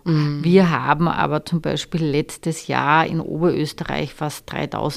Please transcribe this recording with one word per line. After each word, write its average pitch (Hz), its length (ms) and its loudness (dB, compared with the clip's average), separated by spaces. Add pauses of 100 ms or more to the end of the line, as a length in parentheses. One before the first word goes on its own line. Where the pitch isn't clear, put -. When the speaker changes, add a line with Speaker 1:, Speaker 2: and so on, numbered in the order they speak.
Speaker 1:
Mhm. 151 400 0
Speaker 2:
Wir 175 280 6
haben 147 360 2
aber 151 380 0
zum 165 160 -2
Beispiel 151 420 -4
letztes 151 640 -2
Jahr 143 400 2
in 160 140 -2
Oberösterreich 151 960 -2
fast - 360 -10 (460)